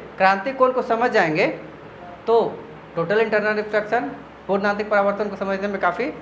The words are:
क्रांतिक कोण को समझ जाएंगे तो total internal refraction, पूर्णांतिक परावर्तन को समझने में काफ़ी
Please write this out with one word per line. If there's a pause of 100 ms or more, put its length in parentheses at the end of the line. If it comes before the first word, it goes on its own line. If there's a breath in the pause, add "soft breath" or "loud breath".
(180)
क्रांतिक
कोण
को
समझ
जाएंगे (800)
तो (380)
total
internal
refraction, (380)
पूर्णांतिक
परावर्तन
को
समझने
में
काफ़ी